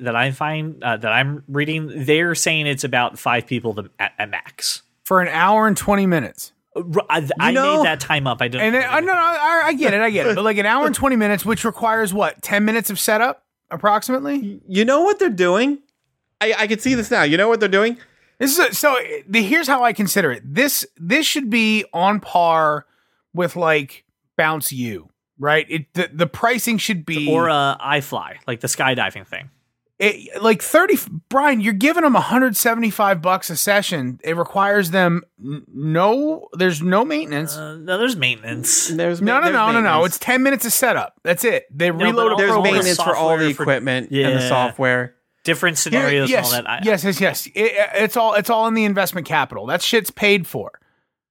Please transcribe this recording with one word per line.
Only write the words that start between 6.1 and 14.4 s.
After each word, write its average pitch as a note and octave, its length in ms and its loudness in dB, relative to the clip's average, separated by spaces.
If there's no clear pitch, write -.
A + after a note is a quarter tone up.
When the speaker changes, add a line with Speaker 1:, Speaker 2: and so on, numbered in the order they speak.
Speaker 1:
Uh, F3 80 -6
r-, G3+ 140 0
I, D#3 120 2
th-, C#3+ 100 -4
Speaker 3:
You D#3 80 -2
Speaker 1:
I D3+ 120 2
Speaker 3:
know C#4 260 2
Speaker 1:
made D4+ 100 4
that D#3 120 0
time C#3+ 280 0
up. B2 160 0
I B2 40 0
don't B2+ 140 -4
Speaker 2:
And A3 140 2
then, B3+ 80 2
Speaker 1:
have B3 100 -4
Speaker 2:
uh, D4 60 2
no, E4+ 140 -2
no, - 60 -
Speaker 1:
anything. E4 220 0
Speaker 2:
I, E4 240 2
I D#4+ 80 0
get C4 220 0
it, G#3 60 2
I A3+ 100 2
get F#3+ 160 0
it. A3 80 2
But, F#3 80 -2
like, G#3+ 160 0
an G3+ 80 0
hour B3+ 180 2
and D4 100 0
Speaker 3:
<laughs> - 80 -4
Speaker 2:
twenty C4+ 120 2
minutes, G#3 280 0
which G#3+ 220 -2
requires, A3 480 -2
what, F#3+ 300 -2
ten G3+ 200 0
minutes A3 280 0
of F#3+ 80 -8
setup, A3+ 440 0
approximately? B3+ 680 -2
Speaker 3:
Y-, G3+ 280 -10